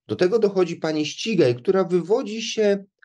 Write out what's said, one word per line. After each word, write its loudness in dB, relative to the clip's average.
Do -4
tego 2
dochodzi 0
pani -2
Ścigaj, 0
która 0
wywodzi -2
się 0